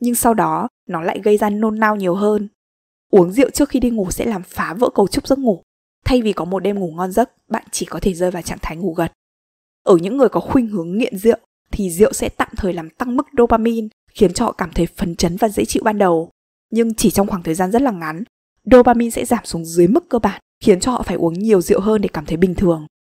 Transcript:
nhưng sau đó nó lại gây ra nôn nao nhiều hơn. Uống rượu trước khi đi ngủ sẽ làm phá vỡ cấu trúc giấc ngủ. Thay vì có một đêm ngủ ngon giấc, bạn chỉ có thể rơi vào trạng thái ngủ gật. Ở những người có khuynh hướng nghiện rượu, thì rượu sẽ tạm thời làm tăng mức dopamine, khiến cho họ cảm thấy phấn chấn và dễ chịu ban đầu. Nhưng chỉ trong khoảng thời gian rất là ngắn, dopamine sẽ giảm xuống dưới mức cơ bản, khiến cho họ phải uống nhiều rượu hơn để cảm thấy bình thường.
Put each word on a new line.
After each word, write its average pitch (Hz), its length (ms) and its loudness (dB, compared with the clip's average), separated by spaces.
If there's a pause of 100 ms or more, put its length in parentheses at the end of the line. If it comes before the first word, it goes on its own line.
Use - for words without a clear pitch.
nhưng 240 140 -2
sau 233 200 2
đó 170 340 -2 (200)
nó 165 140 -6
lại 190 220 -4
gây 208 120 4
ra 208 140 0
nôn 214 280 -2
nao 214 180 0
nhiều 185 180 -2
hơn. 208 340 0 (600)
Uống 180 220 6
rượu 254 180 2
trước 285 180 0
khi 254 120 0
đi 240 100 0
ngủ 208 200 -2
sẽ - 140 -6
làm 208 180 -4
phá 165 320 -8
vỡ 247 200 0
cấu 202 140 2
trúc - 200 -6
giấc 269 100 2
ngủ. 233 240 -2 (420)
Thay 254 180 2
vì 214 100 0
có 170 120 -4
một 185 160 -4
đêm 202 180 -2
ngủ 175 180 -6
ngon 185 160 -6
giấc, 220 180 0 (180)
bạn 220 220 -6
chỉ - 160 -8
có 160 140 -12
thể 196 140 0
rơi 180 160 -2
vào 180 120 -8
trạng - 200 -10
thái 160 140 -8
ngủ 170 180 -4
gật. 170 180 -4 (720)
Ở 196 120 6
những 196 200 0
người 262 120 6
có - 120 -4
khuynh 247 260 0
hướng 185 320 -6
nghiện 226 200 -4
rượu, 220 200 2 (320)
thì 190 200 -4
rượu 175 220 2
sẽ 226 160 -4
tạm - 280 -4
thời 180 160 -4
làm 165 180 -10
tăng 247 260 -6
mức 294 100 -2 (120)
dopamine, 226 500 2 (220)
khiến 180 220 2
cho 233 120 -2
họ 220 80 -2
cảm 170 200 -8
thấy 170 140 0
phấn 170 300 -6
chấn 170 200 -2
và 220 120 2
dễ 202 160 -2
chịu - 200 -4
ban 214 140 0
đầu. 175 320 2 (400)
Nhưng 226 240 0
chỉ 214 160 2
trong 196 160 0
khoảng 202 160 -6
thời 165 120 -2
gian 185 180 -2
rất 240 100 2
là 277 80 0
ngắn, 165 340 -8 (400)
dopamine 233 460 6
sẽ - 140 -4
giảm 233 200 -2
xuống 170 200 -8
dưới 170 240 4
mức 269 200 2
cơ 240 100 -2
bản, 196 220 -2 (200)
khiến 185 200 4
cho 254 120 -2
họ - 100 -4
phải - 140 -6
uống 165 180 -2
nhiều 202 260 2
rượu 196 200 2
hơn 214 220 0
để 180 100 -2
cảm 151 140 -8
thấy 165 100 -4
bình 180 180 2
thường. 160 320 0 (200)